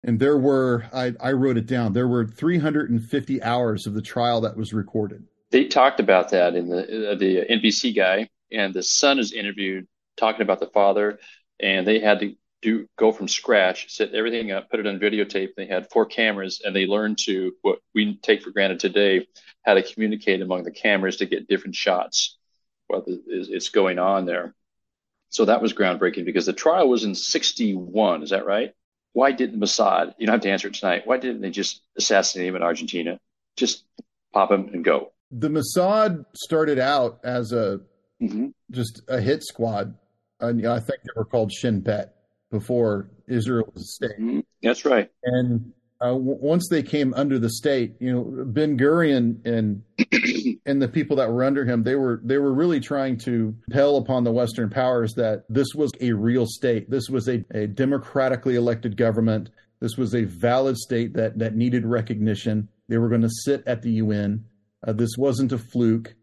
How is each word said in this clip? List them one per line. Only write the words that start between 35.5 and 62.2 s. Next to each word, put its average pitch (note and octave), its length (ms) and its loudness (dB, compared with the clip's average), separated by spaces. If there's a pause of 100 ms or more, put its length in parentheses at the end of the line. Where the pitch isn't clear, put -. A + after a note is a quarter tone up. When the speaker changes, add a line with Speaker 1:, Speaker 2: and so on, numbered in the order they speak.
Speaker 1:
started D#3 440 0
out B2+ 460 0
as A#2+ 280 -4
a, G2 280 0 (420)
Speaker 2:
Mm-hmm. C#3 260 -4 (220)
Speaker 1:
just A#2 380 -6
a B2+ 100 -2
hit C3 240 0
squad. A2+ 520 -6 (460)
And A#2 260 -2
I A#2+ 120 0
think A#2 260 -6
they - 120 -16
were A2 80 -4
called A2 260 0
Shin A2 300 -2
Bet - 360 -4 (340)
before G#2+ 580 0 (180)
Israel A#2 460 0
was - 100 -18
a - 40 -16
state. G#2+ 340 -10
Speaker 2:
Mm-hmm. A#2+ 200 -2 (220)
That's - 220 0
right. B2+ 260 4 (140)
Speaker 1:
And, B2 480 0 (300)
uh, B2 60 0
w-, C3 300 -2
once E3 300 0
they D#3 140 2
came C3+ 320 0
under C3+ 240 0
the A#2 100 0
state, B2+ 500 0
you B2+ 140 -2
know, B2+ 320 -4
Ben C#3+ 320 0
Gurion C3+ 680 2
and, G#2+ 360 0 (140)
<clears throat> - 720 0
and C#3 160 0
the A#2+ 60 0
people - 280 -2
that C3 160 0
were B2 120 0
under C#3 200 0
him, A#2+ 180 0
they B2+ 120 0
were, B2 280 0
they C3 140 0
were C#3 160 2
really D#3+ 260 2
trying C3+ 420 -2
to A2+ 340 -2 (140)
impel C#3 280 4
upon B2 280 0
the A#2 80 2
Western A#2 360 0
powers B2 460 0
that A2 340 -2
this C#3 260 0
was D3 160 0 (120)
a B2 100 2
real A#2 340 2
state. A2+ 440 -2
This B2+ 180 -2
was B2+ 180 -2
a, A#2+ 160 -2 (100)
a G#2+ 160 -4
democratically C3 840 0
elected A#2 440 -2
government. A2+ 500 2 (320)
This A2+ 160 -4
was A#2+ 180 -2
a A#2 100 0
valid A#2+ 520 0
state A#2 380 -4
that, A2 240 -2
that A2 180 -4
needed A#2+ 300 0
recognition. G#2+ 840 -2 (220)